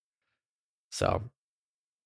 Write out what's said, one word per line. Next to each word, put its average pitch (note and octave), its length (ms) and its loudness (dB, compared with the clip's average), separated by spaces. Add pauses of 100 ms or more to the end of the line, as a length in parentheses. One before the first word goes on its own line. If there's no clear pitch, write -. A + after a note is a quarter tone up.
(920)
So. F#2 320 0 (840)